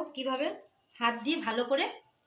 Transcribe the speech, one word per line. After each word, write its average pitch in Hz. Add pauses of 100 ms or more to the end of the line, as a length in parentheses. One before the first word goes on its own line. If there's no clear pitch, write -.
(160)
কিভাবে 269 (520)
হাত 233
দিয়ে 302
ভালো 226
করে 302 (420)